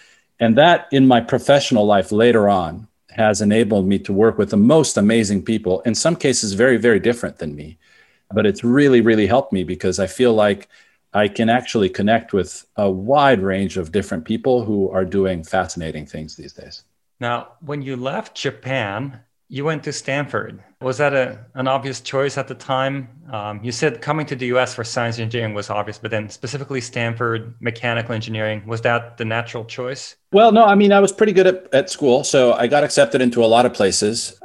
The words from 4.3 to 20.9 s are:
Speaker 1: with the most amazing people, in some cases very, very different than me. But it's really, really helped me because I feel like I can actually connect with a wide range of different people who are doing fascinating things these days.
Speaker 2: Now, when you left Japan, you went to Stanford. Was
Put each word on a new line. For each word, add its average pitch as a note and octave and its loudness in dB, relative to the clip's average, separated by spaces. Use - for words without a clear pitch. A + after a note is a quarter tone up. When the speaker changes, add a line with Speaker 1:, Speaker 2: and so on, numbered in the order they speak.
Speaker 1:
with G#2 -2
the G#2+ -4
most C3+ 4
amazing G#2 0
people, G#2 -2
in A2+ -2
some E3 0
cases A#2 -2
very, A#2 4
very A2 4
different - -4
than D2+ -8
me. D2+ -16
But G#2 0
it's G2+ -2
really, B2+ 4
really G#2+ 4
helped A#2+ 0
me F#2 -2
because F2+ -4
I G2 -2
feel B2 0
like G#2 2
I G#2 2
can A2 -2
actually A#2 0
connect A2 -2
with F2+ -4
a G#2 0
wide A#2 2
range F#2+ -2
of D#2+ -6
different F#2+ -6
people A#2 -2
who G2+ -2
are F#2 -2
doing F#2 -2
fascinating D#2+ -6
things D#2 -14
these C#2+ -18
days. - -20
Speaker 2:
Now, A#2+ -6
when C#3+ -10
you C3 -10
left C3 -8
Japan, B2+ -6
you C#3 -10
went D#3 -4
to D3+ -10
Stanford. A#2+ -8
Was C3 -6